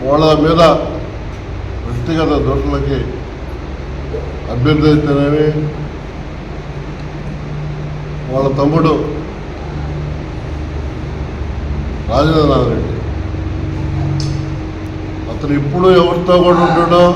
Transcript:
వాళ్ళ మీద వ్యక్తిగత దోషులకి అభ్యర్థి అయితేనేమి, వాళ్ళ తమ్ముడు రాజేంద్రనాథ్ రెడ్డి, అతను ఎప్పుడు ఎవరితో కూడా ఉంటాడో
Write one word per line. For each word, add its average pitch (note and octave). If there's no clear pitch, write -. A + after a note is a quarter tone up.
వాళ్ళ D3+
మీద E3
వ్యక్తిగత D3+
దోషులకి C#3
అభ్యర్థి D3+
అయితేనేమి, D3
వాళ్ళ C3+
తమ్ముడు D#3
రాజేంద్రనాథ్ C3+
రెడ్డి, -
అతను C#3+
ఎప్పుడు F3+
ఎవరితో E3+
కూడా F3
ఉంటాడో E3+